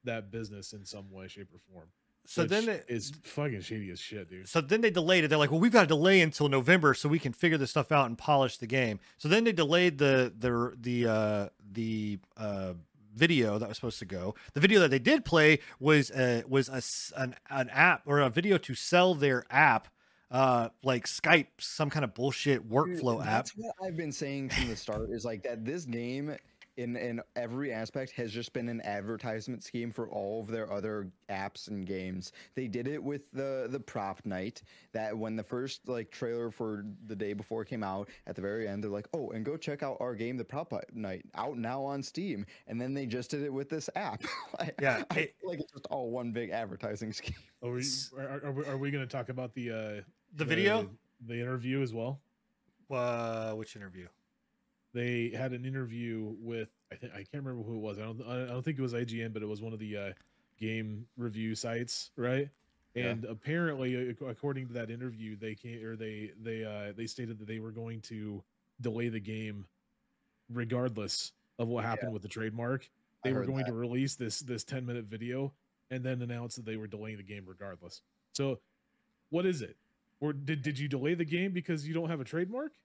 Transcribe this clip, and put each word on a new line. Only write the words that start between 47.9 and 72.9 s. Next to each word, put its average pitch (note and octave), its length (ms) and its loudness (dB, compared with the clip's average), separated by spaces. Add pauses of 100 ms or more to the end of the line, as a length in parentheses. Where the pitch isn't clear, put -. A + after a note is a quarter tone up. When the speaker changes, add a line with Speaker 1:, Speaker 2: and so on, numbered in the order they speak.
Speaker 1:
are, C3+ 100 -8
are, C#3 200 -6
are C#3 60 -4
we, C#3 120 -4
are C#3+ 140 -4
we C#3 120 -2
gonna C#3 160 -2
talk B2 220 -6
about B2+ 240 -6
the, A#2+ 180 -6
uh, A2+ 40 -4
Speaker 2:
The G#2+ 300 -6 (320)
Speaker 1:
the, D3+ 100 0
Speaker 2:
video? G3+ 420 4 (380)
Speaker 1:
the A#2 120 -6
interview B2+ 440 -2
as A#2+ 100 -2
well? A#2+ 260 -4 (720)
Speaker 2:
Uh, A#2 600 -2
which A2 240 -10
interview? F#2 300 -14 (880)
Speaker 1:
They A#2+ 400 -2
had B2 200 -4
an B2 100 -8
interview A#2 720 -6
with, A2+ 300 -8 (240)
I - 40 -16
thi-, B2 180 -16
I G2+ 100 -12
can't C#3+ 180 -10
remember B2+ 200 -8
who A2+ 140 -6
it G#2+ 40 -6
was. G#2+ 180 -6
I G#2+ 40 -8
don't, A2+ 260 -10
I B2 160 -4
don't B2 180 -6
think D3 160 -4
it C3+ 40 -2
was B2 100 -2
I A#2+ 120 -2
G A2+ 180 -6
N, A2+ 100 -6
but G#2+ 100 -6
it G#2+ 60 -6
was G#2 140 -6
one A2+ 100 -8
of A2 60 -10
the, G#2 180 -8
uh, G2 160 -8 (480)
game A2 460 -4 (100)
review A2+ 380 -4
sites, A#2 640 -4
right? C3 320 0 (440)
Speaker 3:
Yeah. B2 120 -2
Speaker 1:
And A#2 180 -2
apparently, C3 720 -2 (140)
ac-, A2+ 80 -10 (100)
according C3+ 380 -6
to A#2+ 80 -12
that A2+ 160 -6
interview, A2+ 460 -10
they A2 180 -8
came, A#2 280 -14
or A2+ 140 -8
they, A2 360 -10 (100)
they, A2+ 240 -6
uh, G#2 280 -8
they A2+ 120 -8
stated A2+ 320 -8
that G#2 100 -14
they A2 100 -6
were A2 120 -10
going A2+ 320 -10
to G#2+ 400 -8 (400)
delay A#2 260 -2
the A2+ 120 -4
game G#2+ 440 -8 (840)
regardless A#2 840 -2 (260)
of A#2 100 0
what A#2 160 -2
happened A2+ 260 -2
Speaker 3:
Yeah. - 40 -6
Speaker 1:
with G2+ 80 -6
the G#2 60 -12
trademark. A#2 600 -4 (360)